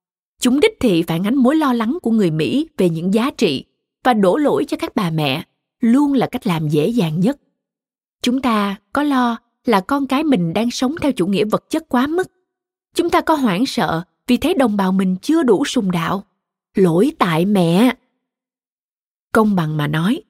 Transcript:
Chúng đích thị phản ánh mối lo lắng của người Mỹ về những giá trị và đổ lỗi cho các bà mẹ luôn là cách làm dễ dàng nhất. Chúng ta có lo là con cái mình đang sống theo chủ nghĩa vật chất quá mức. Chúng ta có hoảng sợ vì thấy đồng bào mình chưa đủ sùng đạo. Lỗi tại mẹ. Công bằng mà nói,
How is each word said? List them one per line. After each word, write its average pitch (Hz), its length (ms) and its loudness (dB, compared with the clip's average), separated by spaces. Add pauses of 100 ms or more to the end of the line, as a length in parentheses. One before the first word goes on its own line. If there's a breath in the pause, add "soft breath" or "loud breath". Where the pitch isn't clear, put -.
(400)
Chúng 254 200 0
đích 440 200 0
thị 180 220 2
phản 170 240 -4
ánh 233 80 0
mối 277 220 2
lo 294 160 0
lắng 240 300 -2
của - 80 -2
người 214 200 2
Mỹ 156 460 -2
về 180 140 2
những 170 240 -2
giá 240 160 0
trị 170 340 -2 (400)
và 247 100 2
đổ 196 220 4
lỗi 269 320 2
cho - 80 -6
các - 180 -6
bà 180 160 -2
mẹ 151 340 -2 (360)
luôn 277 320 2
là 226 140 0
cách - 200 -6
làm 160 220 -2
dễ 151 200 0
dàng 180 320 -2
nhất. 254 200 0 (800)
Chúng 254 180 0
ta 208 360 -2 (160)
có 285 100 -2
lo 254 340 0 (280)
là 214 160 2
con 277 260 -2
cái 277 180 -2
mình 180 280 0
đang 233 180 -2
sống 269 300 -4
theo 285 120 0
chủ 170 140 -2
nghĩa 202 180 0
vật 214 260 -4
chất 320 180 -4
quá 262 180 0
mức. 349 260 -4 (640)
Chúng 339 160 -2
ta 339 100 2
có 320 140 0
hoảng 254 320 0
sợ 165 360 -4 (240)
vì 240 100 2
thấy 277 180 0
đồng 247 220 0
bào 190 160 0
mình 190 300 0
chưa 320 200 0
đủ 240 220 2
sùng 202 260 -2
đạo. 170 340 -4 (500)
Lỗi 190 440 2
tại 170 260 0
mẹ. 196 520 2 (1400)
Công 214 220 2
bằng 156 220 -2
mà 151 100 -2
nói, 170 440 -2